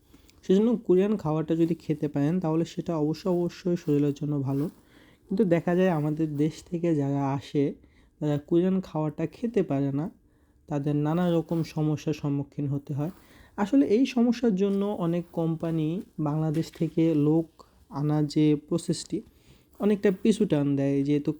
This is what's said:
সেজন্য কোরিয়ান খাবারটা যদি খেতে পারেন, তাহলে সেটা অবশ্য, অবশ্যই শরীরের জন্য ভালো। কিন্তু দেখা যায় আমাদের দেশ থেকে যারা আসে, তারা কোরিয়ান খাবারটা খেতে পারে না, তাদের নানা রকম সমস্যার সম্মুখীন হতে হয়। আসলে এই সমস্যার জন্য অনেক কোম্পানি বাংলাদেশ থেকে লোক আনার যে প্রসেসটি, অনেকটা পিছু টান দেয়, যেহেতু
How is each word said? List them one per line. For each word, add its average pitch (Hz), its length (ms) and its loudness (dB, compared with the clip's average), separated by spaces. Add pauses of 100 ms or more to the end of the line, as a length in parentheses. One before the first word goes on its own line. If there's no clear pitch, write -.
(480)
সেজন্য 214 300 4
কোরিয়ান 190 400 2
খাবারটা 156 380 -2
যদি 165 200 2
খেতে 151 320 -4
পারেন, 147 320 0
তাহলে 165 260 0
সেটা 165 320 -6
অবশ্য, 156 320 -2
অবশ্যই 175 460 -2
শরীরের 147 380 0
জন্য 147 280 -4
ভালো। 139 280 -2 (580)
কিন্তু 202 160 0
দেখা 175 320 2
যায় 185 140 4
আমাদের 151 480 -2
দেশ 156 160 0 (160)
থেকে 170 260 -2
যারা 139 380 0
আসে, 143 400 -2 (460)
তারা 147 180 0
কোরিয়ান 180 440 0
খাবারটা 156 440 -4
খেতে 226 380 -2
পারে 139 280 0
না, 147 180 -4 (580)
তাদের 147 280 -2
নানা 160 360 0
রকম 165 320 0
সমস্যার 151 500 -2
সম্মুখীন 143 540 -4
হতে 139 260 -6
হয়। 147 180 -4 (460)
আসলে 240 280 2
এই 240 200 2
সমস্যার 233 500 2
জন্য 196 300 0
অনেক 175 460 -2
কোম্পানি 165 680 -2 (180)
বাংলাদেশ 156 520 -2
থেকে 165 440 0
লোক 151 500 2 (240)
আনার 151 380 0
যে 151 280 2 (140)
প্রসেসটি, 170 520 -4 (580)
অনেকটা 214 320 2 (100)
পিছু 220 240 4
টান 143 300 2
দেয়, 139 280 0
যেহেতু 147 360 0